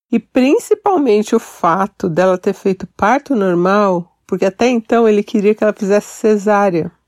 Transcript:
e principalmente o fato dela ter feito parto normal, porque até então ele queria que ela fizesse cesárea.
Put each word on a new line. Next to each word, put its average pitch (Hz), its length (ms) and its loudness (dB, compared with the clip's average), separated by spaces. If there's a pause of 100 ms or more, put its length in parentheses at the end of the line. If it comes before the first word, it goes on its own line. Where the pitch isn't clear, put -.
(120)
e 233 60 2
principalmente 277 1160 0
o 226 60 2
fato 190 680 -4
dela 180 280 0
ter 196 160 -4
feito 190 340 -4 (100)
parto 269 380 0
normal, 185 840 0 (100)
porque 190 180 -4
até 233 240 0
então 233 400 0
ele 208 140 2
queria 208 320 0
que 214 100 -4
ela 214 80 0
fizesse 208 360 -2
cesárea. 202 840 0 (160)